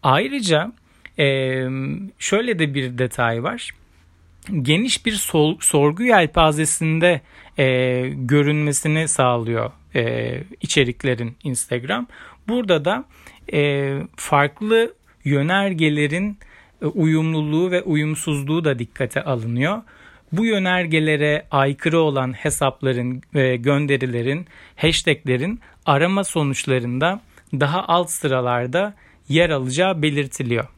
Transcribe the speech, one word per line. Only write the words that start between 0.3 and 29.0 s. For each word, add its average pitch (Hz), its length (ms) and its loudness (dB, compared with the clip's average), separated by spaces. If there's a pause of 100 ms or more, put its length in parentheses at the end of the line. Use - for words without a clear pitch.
e, 156 60 2 (920)
şöyle 220 400 -2
de 151 160 0
bir 127 240 -6
detay 117 440 0
var. 220 280 -8 (920)
Geniş 180 440 0
bir 226 60 -2
sol-, 160 480 0
sorgu 147 420 2
yelpazesinde, 160 1160 2 (380)
e, 127 440 2 (120)
görünmesini 147 920 0
sağlıyor, 117 640 0 (240)
e, 120 480 -2 (180)
içeriklerin 123 840 -2
Instagram. 139 640 -4 (420)
Burada 202 360 0
da, 220 200 -2 (480)
e, 139 400 0 (240)
farklı 214 760 2 (300)
yönergelerin, 160 1120 0 (440)
e, - 40 -2
uyumluluğu 160 840 2
ve 180 120 0
uyumsuzluğu 151 840 -2
da 139 140 0
dikkate - 460 -4
alınıyor. 131 580 -2 (500)
Bu 202 140 0
yönergelere 160 1040 0
aykırı 143 480 2
olan 135 340 2
hesapların, 127 920 -2 (120)
e, 131 220 2
gönderilerin, 135 880 -2 (300)
hashtaglerin 156 840 0 (260)
arama 175 380 4
sonuçlarında 139 960 -2 (320)
daha 147 320 0
alt 170 260 2
sıralarda 131 840 0 (340)